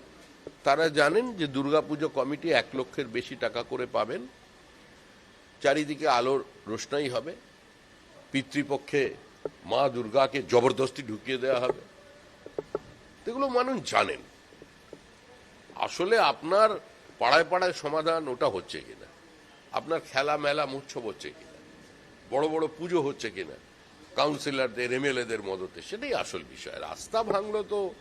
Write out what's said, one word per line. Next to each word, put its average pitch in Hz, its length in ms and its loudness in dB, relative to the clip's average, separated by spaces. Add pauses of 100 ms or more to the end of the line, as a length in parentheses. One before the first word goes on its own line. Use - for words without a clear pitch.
(640)
তারা 151 240 4
জানেন 160 480 4
যে 160 100 -2
দুর্গাপুজো 147 640 0
কমিটি 143 440 -2
এক 120 120 4 (100)
লক্ষের 127 320 -4
বেশি 123 300 -6
টাকা 117 260 -2
করে 127 240 -4
পাবেন, 123 400 -2 (1400)
চারিদিকে 147 460 2
আলোর 127 360 4 (220)
রোশনাই 127 420 -4
হবে, 123 240 -4 (1000)
পিতৃপক্ষে 135 840 -2 (500)
মা 123 240 2
দুর্গাকে 123 600 2
জবরদস্তি 123 540 4
ঢুকিয়ে 120 360 -6
দেওয়া 127 220 2
হবে, 127 200 -2 (1500)
এগুলো 262 220 -2
মানুষ 247 420 0
জানেন। 85 300 2 (1500)
আসলে 208 440 0
আপনার 185 600 4 (380)
পাড়ায় 143 320 6
পাড়ায় 180 220 2
সমাধান 156 560 -2
ওটা 127 180 0
হচ্ছে 92 340 -4
কিনা, 57 260 -18 (680)
আপনার 156 280 -2 (120)
খেলা 143 240 0
মেলা 147 280 0
উৎসব 135 420 -8
হচ্ছে 90 240 -10
কিনা, - 180 -18 (840)
বড় 143 180 2
বড় 160 180 0 (120)
পুজো 170 240 0
হচ্ছে 135 280 -4
কিনা 85 260 -8 (600)
কাউন্সিলরদের, 131 760 0
এমএলএদের 123 500 -2
মদতে, 92 400 -8
সেটাই 233 320 -6
আসল 87 360 -4
বিষয়। - 300 -12
রাস্তা 80 420 -4
ভাঙলো 208 400 -2
তো 196 380 -4